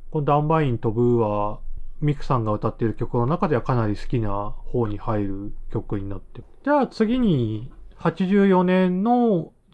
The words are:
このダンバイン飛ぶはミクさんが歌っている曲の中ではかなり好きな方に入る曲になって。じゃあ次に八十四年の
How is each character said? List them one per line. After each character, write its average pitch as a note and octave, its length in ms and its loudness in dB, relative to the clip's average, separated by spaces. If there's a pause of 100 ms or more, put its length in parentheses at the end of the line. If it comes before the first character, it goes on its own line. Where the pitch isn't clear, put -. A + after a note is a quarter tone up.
(100)
こ D#3 100 -2
の C#3+ 40 -2
ダ D3 140 4
ン D3+ 80 0
バ D#3+ 160 2
イ C#3 80 2
ン A#2 80 0
飛 A2 160 -2
ぶ A#2+ 240 4
は G#2 400 0 (420)
ミ D3 140 2
ク - 100 -4
さ C3 140 2
ん A2+ 60 -2
が G#2+ 80 0
歌 G#2 160 0
っ - 80 -4
て - 80 -2
い A2+ 40 2
る G#2 60 -2
曲 A#2+ 240 -2
の A#2+ 80 2
中 E3+ 220 0
で D3 80 2
は A2+ 60 0
か C3+ 120 0
な A2+ 140 2
り G2+ 80 0
好 - 100 -6
き B2+ 140 0
な G2+ 360 -2
方 A#2+ 300 -2
に G#2 120 -4
入 G#2+ 260 -2
る G2+ 280 -6 (200)
曲 G#2+ 260 -4
に G2 100 -8
な G2 80 -8
っ F#2+ 40 -10
て。 - 220 -16 (220)
じ C#4 60 0
ゃ C#4+ 120 4
あ A3+ 40 0
次 A3+ 320 0
に B2 520 0 (260)
八 F3 300 -2
十 G3 220 4
四 F3+ 160 6
年 F#3 380 2
の A#3 500 2 (220)